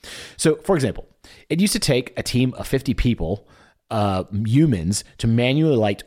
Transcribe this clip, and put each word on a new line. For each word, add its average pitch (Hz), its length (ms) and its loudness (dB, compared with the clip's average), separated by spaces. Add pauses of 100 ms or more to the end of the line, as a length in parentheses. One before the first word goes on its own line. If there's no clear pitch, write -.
(380)
So, 147 180 2
for - 200 -2
example, 127 320 -4 (400)
it 156 120 -2
used 202 140 2
to - 60 -4
take - 380 0
a 110 60 -6
team 123 320 0
of - 120 -10
fifty 131 280 -2
people, 101 520 -2 (440)
uh, 101 320 0 (220)
humans, 107 580 2 (160)
to - 80 -2
manually 131 480 2
light 104 320 0